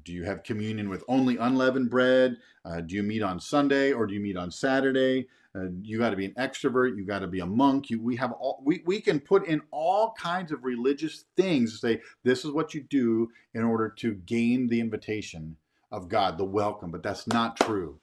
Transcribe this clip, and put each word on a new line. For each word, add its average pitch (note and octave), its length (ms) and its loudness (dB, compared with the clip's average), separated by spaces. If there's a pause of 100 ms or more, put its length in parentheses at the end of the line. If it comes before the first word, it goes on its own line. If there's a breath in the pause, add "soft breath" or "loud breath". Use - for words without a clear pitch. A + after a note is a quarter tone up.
do E2+ 80 -14
you F2 140 -6
have F#2+ 180 -6
communion G#2+ 460 -4
with F#2 180 -8
only B2+ 300 2
unleavened B2+ 520 2
bread? B2+ 480 4 (280 soft breath)
Uh, E2+ 160 -6
do E2 140 -8
you G#2 80 0
meet G#2+ 180 -2
on F#2 180 -2
Sunday C#3 540 2
or A#2 120 0
do G2 80 -6
you G#2 60 -4
meet G2+ 160 -4
on F2+ 160 -6
Saturday? C3 760 2 (280 soft breath)
Uh, F#2+ 100 -6 (160)
you A2 160 -6
gotta A2+ 180 2
be F#2+ 100 -2
an F#2+ 120 -8
extrovert. B2+ 580 0
You G2+ 100 -8
gotta F#2+ 220 -2
be F#2 120 -4
a F2 60 -4
monk. C3+ 440 2
You, A2+ 120 -4
we A#2+ 160 -2
have B2 160 -2
all, C3 300 -6
we, D#3+ 220 0
we G3+ 160 0
can E3 180 2
put F#3+ 280 2
in D3+ 140 0 (100)
all F#3+ 460 0
kinds F3 340 -4
of C3 120 -8
religious C3+ 640 -2 (100)
things D3+ 360 4
to - 60 -14
say, B2 240 0 (220 loud breath)
"This B2+ 220 2
is D3+ 60 -4
what D#3 220 -2
you D3+ 80 -6
do A#2 480 2 (240 soft breath)
in A2+ 100 -2
order A2 340 2
to A2+ 160 -2
gain A#2 540 0
the A#2 120 2
invitation G#2 800 -6 (340)
of G2+ 160 -10
God, F#2 300 2
the G2 80 0
welcome," G2+ 460 -2
but E2+ 100 -8
that's G2 260 -6
not A#2 300 0
true. F2 460 0